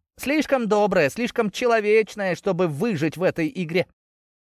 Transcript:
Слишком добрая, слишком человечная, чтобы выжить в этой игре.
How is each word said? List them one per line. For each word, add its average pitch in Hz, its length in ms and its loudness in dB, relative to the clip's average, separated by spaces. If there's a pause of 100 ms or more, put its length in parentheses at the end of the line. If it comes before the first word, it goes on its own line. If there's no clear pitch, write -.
(180)
Слишком 269 480 0
добрая, 196 420 2
слишком 226 420 -2
человечная, 208 840 2
чтобы 180 340 0
выжить 156 480 -2
в 160 60 -6
этой 165 320 0
игре. 170 320 -2 (580)